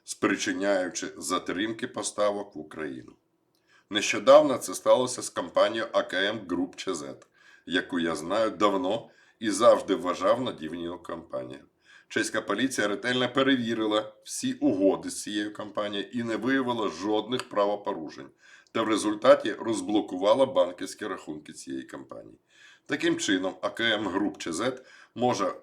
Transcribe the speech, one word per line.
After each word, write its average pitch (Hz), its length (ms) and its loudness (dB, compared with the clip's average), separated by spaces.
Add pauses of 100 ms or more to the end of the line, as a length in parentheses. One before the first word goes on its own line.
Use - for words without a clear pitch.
спричиняючи 92 1120 0
затримки 92 720 -4
поставок 101 680 -4
в - 40 -12
Україну. 73 540 -12 (760)
Нещодавно 123 680 8
це - 160 -6
сталося 120 480 2
з - 80 -8
компанією 104 600 0
А 98 100 2
К 90 140 -6
М 104 220 0
Group 87 380 -6
Ч 92 180 -4
З, 71 200 -10 (520)
яку 87 340 -2
я 82 160 -2
знаю 98 340 -2
давно 98 580 0 (300)
і 110 120 -4
завжди 98 440 6
вважав 90 480 2
надійною 85 560 -8
компанією. 71 680 -10 (440)
Чеська 110 320 -2
поліція 107 480 0
ретельно 123 440 0
перевірила 117 800 2 (120)
всі 127 300 -6
угоди 92 560 2
з - 120 -8
цією 104 300 -4
компанією 104 600 -6
і 120 100 -4
не 113 140 -4
виявила 120 520 0
жодних 107 600 -2
правопорушень, 101 800 -4 (440)
та 113 100 0
в 107 60 -2
результаті 107 640 4
розблокувала 104 920 2
банківські 90 600 -2
рахунки 78 460 -12
цієї 67 300 -10
компанії. 60 560 -16 (480)
Таким 165 320 0
чином, 92 440 0
А 101 80 -2
К 113 140 -4
М 107 240 0
Group 98 300 -2
Ч 85 140 -6
З 123 300 -4 (320)
може 113 480 0